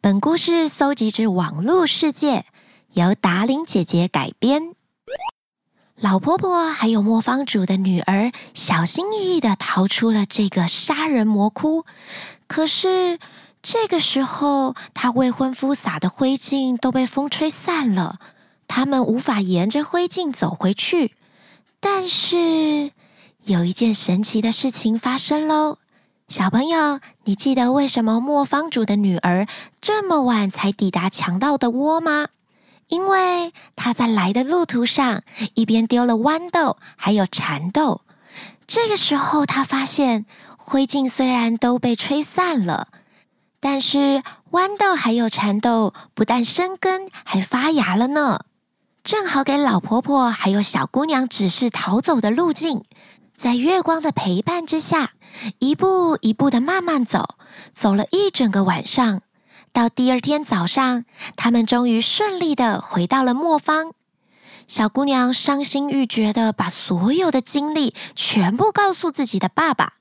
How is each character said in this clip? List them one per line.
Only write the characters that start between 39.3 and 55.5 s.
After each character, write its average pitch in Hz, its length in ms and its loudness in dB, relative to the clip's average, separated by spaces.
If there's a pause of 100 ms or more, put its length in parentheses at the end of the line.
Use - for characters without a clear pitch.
她 269 180 -2
发 269 220 -2
现， 247 400 0 (320)
灰 269 300 0
烬 269 220 0
虽 254 220 0
然 233 280 0
都 247 200 2
被 240 160 0
吹 277 280 -2
散 320 420 0
了， - 240 -4 (720)
但 277 180 -2
是 277 440 2 (280)
豌 381 280 0
豆 392 180 2
还 240 160 0
有 233 160 2
蚕 202 320 0
豆 226 320 2 (220)
不 214 100 2
但 240 180 2
生 370 360 -2
根， 381 320 -2 (120)
还 190 200 -2
发 254 280 0
芽 202 240 2
了 233 140 2
呢。 285 320 2 (640)
正 415 220 -2
好 277 180 0
给 277 140 2
老 240 200 2
婆 220 220 0
婆 262 300 2
还 208 180 -2
有 202 140 2
小 - 240 -2
姑 269 180 -2
娘 262 240 0
指 196 220 0
示 247 180 0
逃 208 320 -2
走 311 180 0
的 208 120 0
路 311 240 2
径。 302 280 -4 (540)
在 247 200 0
月 339 260 2
光 330 180 0
的 302 120 -2
陪 190 300 -2
伴 339 220 -4
之 311 140 -2
下， 311 320 -2 (480)